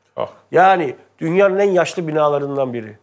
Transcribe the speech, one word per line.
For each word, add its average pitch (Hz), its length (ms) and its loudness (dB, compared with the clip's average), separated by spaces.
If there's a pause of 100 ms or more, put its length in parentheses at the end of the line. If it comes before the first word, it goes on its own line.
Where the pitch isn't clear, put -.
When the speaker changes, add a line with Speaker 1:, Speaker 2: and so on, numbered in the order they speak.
(180)
Speaker 1:
Ah. 127 100 -4 (240)
Speaker 2:
Yani 170 440 2 (240)
dünyanın 185 400 0
en 202 120 2
yaşlı 170 360 -2
binalarından 143 680 -2
biri. 107 300 -12